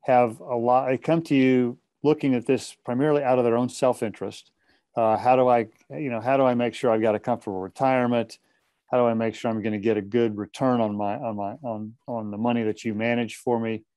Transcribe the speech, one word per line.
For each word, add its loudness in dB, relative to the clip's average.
have 2
a -6
lot, 2
they 0
come 0
to -2
you 4
looking 2
at -2
this -2
primarily 0
out 2
of 2
their 4
own 0
self-interest. -4
Uh, 2
how 4
do 4
I, 2
you -6
know, -4
how 0
do 2
I 4
make -2
sure 0
I've 2
got 2
a -2
comfortable -6
retirement? -2
How 0
do 4
I 2
make -2
sure -4
I'm -4
gonna -2
get 0
a -2
good -2
return -2
on -2
my, -4
on -8
my, -6
on, -10
on -8
the -8
money 0
that -4
you -4
manage -2
for -2
me? -6